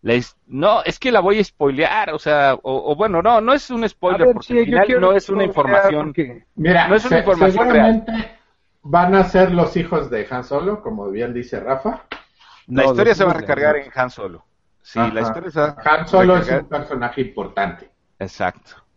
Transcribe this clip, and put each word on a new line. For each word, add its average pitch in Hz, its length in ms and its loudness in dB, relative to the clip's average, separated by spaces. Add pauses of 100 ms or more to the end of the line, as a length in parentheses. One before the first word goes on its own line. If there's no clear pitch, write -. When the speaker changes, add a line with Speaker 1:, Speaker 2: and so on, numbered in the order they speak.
Speaker 1:
La 117 140 0
his-, 123 200 -4 (120)
no, 185 360 0
es - 140 -6
que 262 140 -2
la 214 80 4
voy 202 200 2
a 202 40 0
spoilear, 156 720 -2
o 151 60 -8
sea, 143 360 2
o, 135 360 -6
o 147 40 0
bueno, 180 260 -2
no, 226 180 4
no 233 140 0
es 294 160 -4
un 233 180 -4
spoiler, 180 360 0
Speaker 2:
A - 20 6
ver, 247 80 6
Speaker 1:
porque - 140 -6
Speaker 2:
sí, 247 100 -6
Speaker 1:
al 233 80 2
Speaker 2:
yo - 0 -
Speaker 1:
final 180 200 2
Speaker 2:
quiero 202 160 0
Speaker 1:
no 185 120 4
es 196 160 0
una 196 140 0
Speaker 2:
spoilear 190 60 -2
Speaker 1:
información. 156 580 2
Speaker 2:
porque 131 380 -8 (100)
Speaker 3:
Mira, 170 320 2
Speaker 1:
No 196 80 4
es 220 100 0
una 247 120 2
Speaker 3:
se-, - 20 4
Speaker 1:
información 190 500 2
real. 220 360 4
Speaker 3:
seguramente 226 260 -8 (520)
van 175 320 2
a 190 100 4
ser 185 260 2
los 175 260 0
hijos 160 320 -4
de 107 200 -6
Han 123 140 -8
Solo, 185 380 -4
como 104 300 -10
bien 117 240 -6
dice 120 240 -10
Rafa. 135 440 -6 (640)
Speaker 1:
La 131 160 0
Speaker 2:
No, 135 60 4
Speaker 1:
historia 214 220 4
Speaker 2:
los 185 60 2
Speaker 1:
se 196 80 2
va 175 60 2
a - 20 0
Speaker 2:
hijos 156 80 -4
de - 60 -10
Speaker 1:
recargar 147 280 2
Speaker 2:
Han. 143 80 -4
Speaker 1:
en 135 100 -20
Han 127 160 -2
Solo. 92 360 -14 (360)
Sí, - 180 -10
la 113 220 -2
Speaker 3:
Ajá. 117 60 -2
Speaker 1:
historia 170 240 -8
se 156 80 -4
va 147 160 0 (100)
Speaker 3:
Han 160 220 0
Solo 185 260 4
Speaker 1:
a 175 60 4
Speaker 3:
es - 60 -4
Speaker 1:
recargar. 131 180 -2
Speaker 3:
un - 60 -20
personaje 135 520 -8
importante. 98 680 -8 (260)
Speaker 1:
Exacto. - 540 -8 (260)